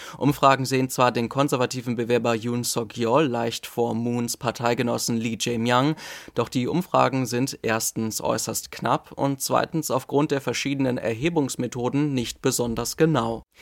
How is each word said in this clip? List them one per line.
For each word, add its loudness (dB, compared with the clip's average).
Umfragen 4
sehen 0
zwar 4
den 0
konservativen -2
Bewerber 0
Yoon -2
Suk-yeol 0
leicht -2
vor 0
Moons -2
Parteigenossen 0
Lee -2
Jae-myung, 2
doch 0
die 0
Umfragen 2
sind -2
erstens -2
äußerst -4
knapp -2
und -2
zweitens 0
aufgrund 0
der 0
verschiedenen -2
Erhebungsmethoden -2
nicht -4
besonders -2
genau. 2